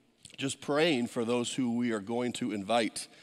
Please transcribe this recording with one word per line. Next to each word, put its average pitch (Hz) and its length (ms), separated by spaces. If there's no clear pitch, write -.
just - 240
praying 147 460
for 120 160
those 120 280
who 120 240
we 120 140
are 107 100
going 117 340
to 123 180
invite, 107 560